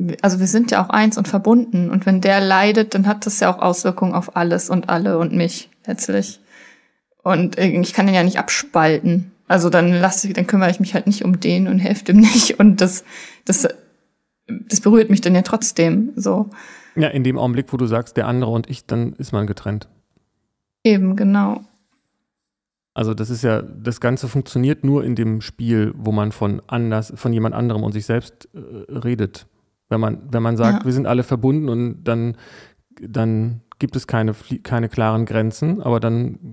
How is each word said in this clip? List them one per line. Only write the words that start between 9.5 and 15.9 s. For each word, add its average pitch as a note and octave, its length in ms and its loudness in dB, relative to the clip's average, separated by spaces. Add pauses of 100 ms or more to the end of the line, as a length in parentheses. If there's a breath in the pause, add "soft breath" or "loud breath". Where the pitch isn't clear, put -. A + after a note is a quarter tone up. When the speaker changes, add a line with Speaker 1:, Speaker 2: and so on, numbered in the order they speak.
Speaker 1:
dann F3 220 4
lasse F3+ 360 2
ich, F#3+ 60 -6
dann F3+ 140 0
kümmere F#3+ 220 4
ich F3+ 100 -2
mich F#3 140 -2
halt G#3 120 -4
nicht G3+ 180 0
um F3+ 160 0
den F3+ 280 0
und F#3+ 100 2
helfe F#3+ 260 -2
dem F#3 120 6
<laughs> G#3 40 12
nicht. - 400 4
Und G3 200 8
das, F#3 240 0 (420 loud breath)
das, - 200 2 (840)
das - 320 -6
berührt A3 300 6
mich G3+ 100 4
dann - 140 2
ja F3+ 80 4
trotzdem F#3+ 720 0